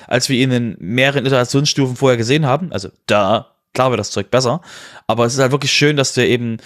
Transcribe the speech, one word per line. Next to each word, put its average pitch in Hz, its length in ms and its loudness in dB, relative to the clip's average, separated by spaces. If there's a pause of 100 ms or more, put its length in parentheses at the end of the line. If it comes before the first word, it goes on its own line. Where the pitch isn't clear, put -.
als 123 220 0
wir 127 100 2
ihn 131 120 2
in 120 280 -2
mehreren 127 460 0
Iterationsstufen 135 720 0
vorher 131 180 2
gesehen 127 300 0
haben. 143 260 -2
Also - 160 -8 (180)
da, 104 440 0 (240)
klar 131 160 0
wird 117 100 0
das 104 120 -6
Zeug 101 180 -6
besser, 120 320 0 (460)
aber 117 180 2
es 120 80 -2
ist 135 60 -2
halt 131 120 2
wirklich 139 200 -2
schön, 147 260 2
dass 131 180 0
wir 120 120 2
eben, 117 380 0